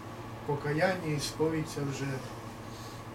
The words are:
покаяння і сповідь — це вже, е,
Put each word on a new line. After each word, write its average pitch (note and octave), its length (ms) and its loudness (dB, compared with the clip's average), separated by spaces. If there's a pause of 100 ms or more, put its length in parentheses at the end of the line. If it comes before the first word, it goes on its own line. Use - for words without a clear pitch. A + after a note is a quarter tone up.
(460)
покаяння D#3 720 4
і - 20 0
сповідь — D#3 560 2
це D3+ 60 0
вже, C#3 240 0
е, C3+ 140 0 (960)